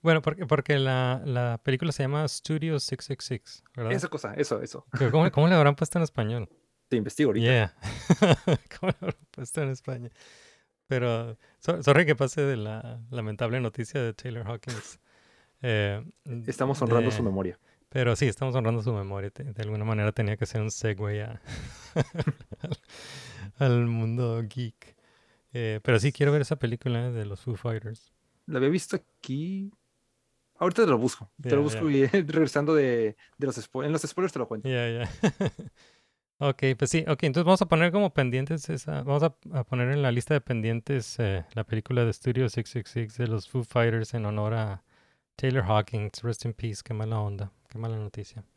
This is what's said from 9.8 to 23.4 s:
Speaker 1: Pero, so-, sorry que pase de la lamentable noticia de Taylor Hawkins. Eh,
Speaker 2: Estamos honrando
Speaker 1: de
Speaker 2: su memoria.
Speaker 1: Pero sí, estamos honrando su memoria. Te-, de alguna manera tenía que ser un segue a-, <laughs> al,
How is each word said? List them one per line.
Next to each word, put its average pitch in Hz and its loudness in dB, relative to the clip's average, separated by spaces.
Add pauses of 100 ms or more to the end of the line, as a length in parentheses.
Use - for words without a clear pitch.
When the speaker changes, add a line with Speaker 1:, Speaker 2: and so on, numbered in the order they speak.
Speaker 1:
Pero, 117 -2 (220)
so-, 175 -2
sorry 147 6
que 151 4
pase 139 -2
de 139 0
la 110 -8 (120)
lamentable 117 -4
noticia 120 -4
de 113 -2
Taylor 117 -10
Hawkins. 113 -12 (640)
Eh, 107 0 (440)
Speaker 2:
Estamos 135 -2
honrando 117 4
Speaker 1:
de 107 -2
Speaker 2:
su 107 -2
memoria. 95 -2 (300)
Speaker 1:
Pero 120 2
sí, 147 0
estamos 123 -2
honrando 117 0
su 120 -2
memoria. 98 -4
Te-, - -14 (100)
de 110 -8
alguna 107 -4
manera 107 2
tenía 107 0
que 104 -2
ser 110 -2
un 107 -2
segue 104 -2
a-, 110 -10 (540)
<laughs> - -2
al, 165 -6 (800)